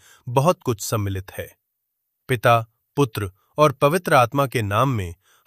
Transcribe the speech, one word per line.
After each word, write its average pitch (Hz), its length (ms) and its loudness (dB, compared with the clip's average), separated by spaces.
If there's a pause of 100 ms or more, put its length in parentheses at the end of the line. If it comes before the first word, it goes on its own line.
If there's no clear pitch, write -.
(280)
बहुत 135 340 0
कुछ - 180 -4
सम्मिलित 98 520 -6
है। - 240 -12 (720)
पिता, 117 380 2 (300)
पुत्र 110 340 -2 (280)
और 151 140 4
पवित्र 160 420 0
आत्मा 139 320 2
के 123 160 -4
नाम 107 260 0
में 95 260 -4 (320)